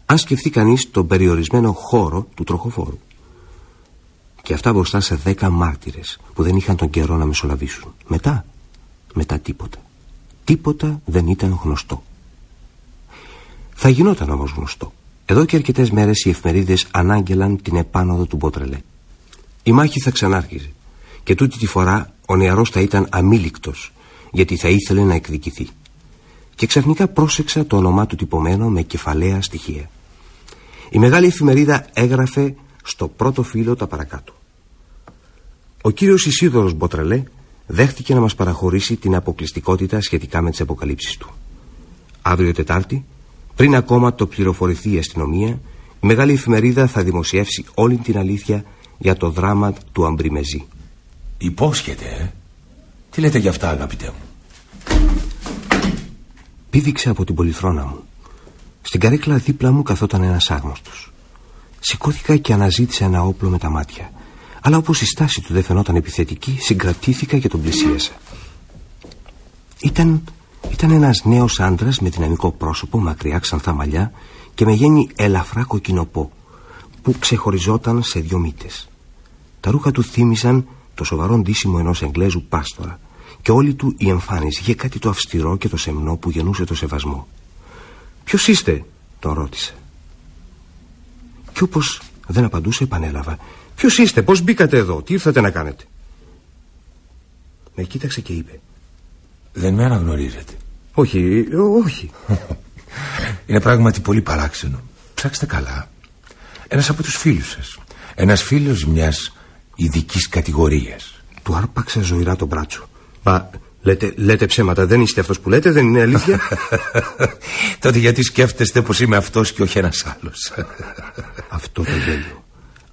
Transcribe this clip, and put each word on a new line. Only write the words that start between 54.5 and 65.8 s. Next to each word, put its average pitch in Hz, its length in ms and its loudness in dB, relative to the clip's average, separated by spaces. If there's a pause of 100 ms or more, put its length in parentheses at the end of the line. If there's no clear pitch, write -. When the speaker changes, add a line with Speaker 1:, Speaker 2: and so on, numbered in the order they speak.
Speaker 1:
Πήδηξα 139 420 2
από 95 140 -2
την 87 100 -4
πολυθρόνα 85 500 -2
μου. 69 140 -10 (840)
Στην - 180 -4
καρέκλα 143 380 2
δίπλα 127 340 0
μου 139 120 4
καθόταν 101 400 0
ένας 90 280 0
άγνωστος. - 600 -8 (680)
Σηκώθηκα - 580 0
και 127 160 0
αναζήτησα 101 520 2
ένα 90 180 2
όπλο 95 260 -2
με 90 80 2
τα 80 120 -4
μάτια. 73 420 -8 (500)
Αλλά 156 160 4
όπως 160 240 0
η - 40 0
στάση - 360 0
του - 120 -8
δεν 92 100 2
φαινόταν 92 320 0